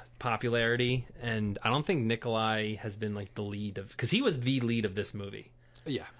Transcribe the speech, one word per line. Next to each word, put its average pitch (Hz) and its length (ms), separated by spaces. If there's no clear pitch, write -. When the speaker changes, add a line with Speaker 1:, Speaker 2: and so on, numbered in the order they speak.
Speaker 1:
popularity, 120 880
and 107 420
I 110 80
don't 143 140
think 156 200
Nikolai 110 720
has 104 200
been, 107 180
like, 101 200
the 107 80
lead 104 360
of, 98 180
'cause 123 140
he 214 120
was 175 180
the 127 200
lead 117 240
of 95 100
this 98 200
movie. 101 360
Speaker 2:
Yeah. 139 200